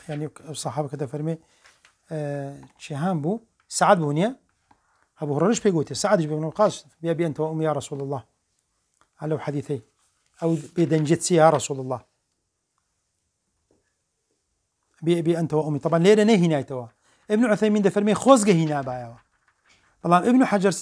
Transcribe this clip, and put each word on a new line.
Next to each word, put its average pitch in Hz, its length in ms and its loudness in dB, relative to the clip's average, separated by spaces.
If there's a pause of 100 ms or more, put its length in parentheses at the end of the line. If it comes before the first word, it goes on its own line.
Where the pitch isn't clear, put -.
يعني 151 220 -8 (180)
الصحابة 139 400 -6
کە - 40 -16
دەفەرمێ، 151 440 -6 (760)
ئە، 160 60 -8 (600)
چی - 160 -14
هام 160 280 -2
بوو؟ 190 180 -4 (280)
سەعد 185 300 4
بوو، 147 140 -2
نییە؟ 180 180 0 (880)
ئەبو 147 180 -4
هورەرەش 202 220 2
پێی 202 160 2
گوتێ، 139 180 -4
سەعدیش 175 320 0
بێ، 151 120 -6
منەوە 156 160 -6
قاس: 208 300 0 (180)
«بأبي 165 240 -2
أنت 147 140 -6
وأمي 156 240 -4
يا 156 80 0
رسول 139 280 -8
الله.» 139 240 -8 (960)
هەر 156 100 -8
لەو 151 80 -2
حەدیثەی. 143 420 -6 (600)
ئەو 165 160 0 (200)
بێدەنجێت 160 500 2
چی 180 80 0
یا 160 160 6
رسول 139 300 -2
الله؟ 127 200 -8 (3000)
«بأبي 165 360 0
أنت 156 160 -2
وأمي.» 151 240 -2
طبعاً 160 260 0
لێرە 214 260 6
نەهینایتەوە. 143 580 0 (420)
ئیبن 214 220 2
عوتەیمین 208 340 2
دەفەرمێ 208 360 2
خۆزگە 220 380 4
هینا 147 220 -2
بایەوە. 123 360 -12 (880)
بەڵام 175 200 4
ئیبن 254 240 6
حەجەر 196 280 2
چ - 20 -12